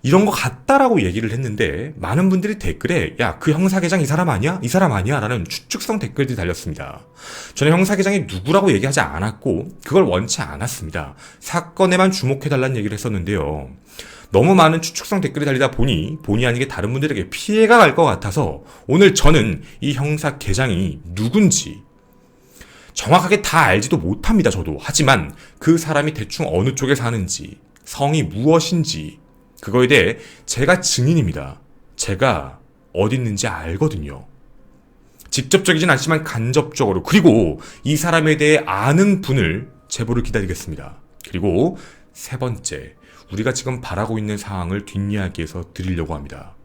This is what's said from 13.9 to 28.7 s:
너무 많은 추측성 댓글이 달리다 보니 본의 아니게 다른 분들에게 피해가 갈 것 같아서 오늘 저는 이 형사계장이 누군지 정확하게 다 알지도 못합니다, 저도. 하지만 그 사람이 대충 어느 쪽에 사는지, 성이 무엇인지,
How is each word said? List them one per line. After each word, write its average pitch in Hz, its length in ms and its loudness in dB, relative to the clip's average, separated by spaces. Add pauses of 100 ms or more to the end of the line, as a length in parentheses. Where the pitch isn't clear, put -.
너무 143 240 6
많은 165 260 6
추측성 - 420 -6
댓글이 147 220 -4
달리다 135 280 0
보니 143 500 0
본의 113 240 0
아니게 123 220 -2
다른 107 240 -6
분들에게 135 380 -4
피해가 214 460 4
갈 156 200 6
것 170 80 4
같아서 101 580 -2 (240)
오늘 180 260 6
저는 117 500 4 (180)
이 143 140 -2
형사계장이 131 1040 -2 (160)
누군지 127 680 0 (1120)
정확하게 180 480 2
다 156 220 2
알지도 104 320 2
못합니다, 117 540 2
저도. 82 300 -6
하지만 131 540 0 (240)
그 165 200 4
사람이 151 360 -2
대충 - 340 -6
어느 113 280 0
쪽에 135 180 0
사는지, 117 640 -4 (260)
성이 147 380 -2
무엇인지, 143 1040 0 (420)